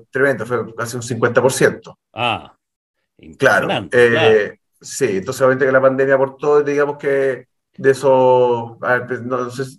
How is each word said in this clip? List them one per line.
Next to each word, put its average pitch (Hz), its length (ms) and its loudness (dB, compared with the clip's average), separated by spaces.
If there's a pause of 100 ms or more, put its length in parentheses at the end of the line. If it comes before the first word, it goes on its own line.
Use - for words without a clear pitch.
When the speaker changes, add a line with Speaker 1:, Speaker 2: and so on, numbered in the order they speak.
(100)
Speaker 1:
tremendo, 131 340 -2
fue 120 300 -6
casi 113 220 -10
un 120 60 -8
cincuenta 120 380 -2
por 127 120 2
ciento. - 460 -2 (140)
Speaker 2:
Ah, 107 420 -6 (840)
Speaker 1:
Claro, 107 280 2
Speaker 2:
impresionante, 120 400 2
Speaker 1:
eh, 120 40 2
Speaker 2:
claro. 110 440 2 (260)
Speaker 1:
sí, 110 360 -4
entonces 110 260 -8
obviamente 131 240 2
que 131 60 0
la 131 80 2
pandemia 135 340 2
aportó, 147 480 0
digamos 143 360 -2
que 135 480 -4 (300)
de 135 140 2
eso, 127 920 2
a 123 120 0
ver, 123 120 -4
pues, 123 160 -10
no, 123 220 -6
no 120 60 -10
sé, 127 140 -10 (140)